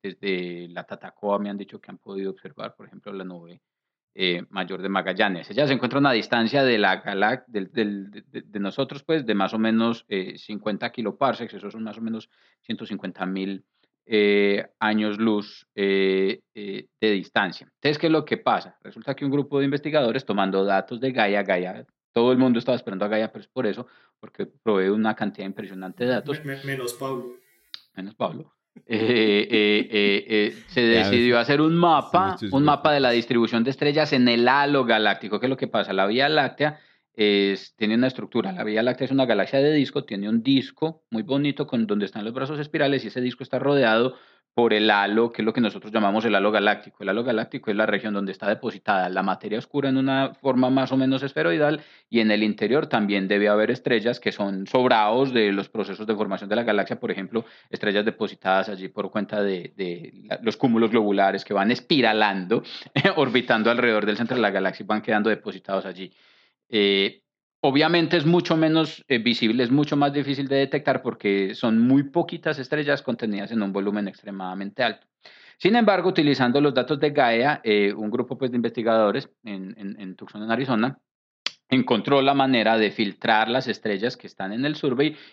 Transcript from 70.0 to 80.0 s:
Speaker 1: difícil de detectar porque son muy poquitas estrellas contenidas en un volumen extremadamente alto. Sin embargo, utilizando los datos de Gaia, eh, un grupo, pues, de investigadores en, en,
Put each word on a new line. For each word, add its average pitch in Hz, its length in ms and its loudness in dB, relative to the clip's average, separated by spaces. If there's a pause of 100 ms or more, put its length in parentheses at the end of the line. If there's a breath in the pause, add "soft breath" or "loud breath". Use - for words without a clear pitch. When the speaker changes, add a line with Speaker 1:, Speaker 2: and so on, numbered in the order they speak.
Speaker 1:
difícil 139 360 -4
de 139 80 0
detectar 135 460 0
porque 101 520 -2
son 113 240 0
muy 131 260 4
poquitas 165 540 -4
estrellas 143 440 -2
contenidas 107 500 -4
en 113 100 0
un 98 100 -2
volumen 101 360 -2
extremadamente 98 720 -10
alto. 110 240 -4 (520 loud breath)
Sin 214 180 2
embargo, 196 320 4
utilizando 139 520 2
los 143 140 2
datos 127 240 0
de 151 120 2
Gaia, 131 520 2
eh, 104 320 2
un 107 160 -6
grupo, 123 260 -4
pues, 127 140 -4
de 123 60 -4
investigadores 113 760 0 (140)
en, 98 340 -12
en, 101 220 -12